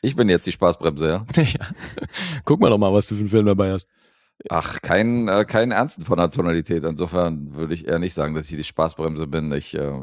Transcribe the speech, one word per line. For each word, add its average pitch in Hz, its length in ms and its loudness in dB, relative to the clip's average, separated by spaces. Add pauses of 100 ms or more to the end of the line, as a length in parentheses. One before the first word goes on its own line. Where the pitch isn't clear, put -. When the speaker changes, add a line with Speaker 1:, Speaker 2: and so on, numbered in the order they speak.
Speaker 1:
Ich 135 140 -2
bin 117 140 4
jetzt 87 180 4
die 92 40 -4
Spaßbremse, 80 560 2
ja? 92 180 -2 (100)
Speaker 2:
<laughs> 170 80 4
Ja. - 240 -2 (760)
Guck 156 160 4
mal 190 80 6
doch 107 80 6
mal, 101 160 4
was 104 140 4
du 110 80 -4
für 104 60 -4
einen 104 80 -2
Film 107 160 4
dabei 98 260 4
hast. 95 160 -4 (640)
Speaker 1:
Ach, 82 320 -2
kein, 113 460 2
äh, 101 160 4
keinen 113 280 2
ernsten 110 340 0
von 90 120 2
der 85 140 2
Tonalität. 82 540 0
Insofern 80 680 -2
würde 78 200 -4
ich 80 140 -8
eher 85 120 0
nicht 87 140 -4
sagen, 76 200 -2
dass 76 160 -6
ich 80 80 -10
die 73 60 -6
Spaßbremse 80 640 -4
bin. 76 240 -4
Ich, 73 240 -6
äh, 71 280 -6